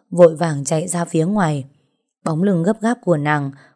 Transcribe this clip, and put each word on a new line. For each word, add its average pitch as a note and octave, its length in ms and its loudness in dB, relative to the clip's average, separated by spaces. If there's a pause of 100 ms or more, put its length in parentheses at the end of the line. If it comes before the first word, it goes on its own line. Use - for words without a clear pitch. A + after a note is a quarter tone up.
vội E3+ 260 6
vàng D3+ 280 -2
chạy D#3+ 240 -4
ra F3 180 -4
phía D#3+ 200 0
ngoài. E3 400 -2 (600)
Bóng E3 180 -2
lưng F#3 200 2
gấp A3 180 -2
gáp A#3 240 -2
của E3+ 120 2
nàng D3 340 -2 (240)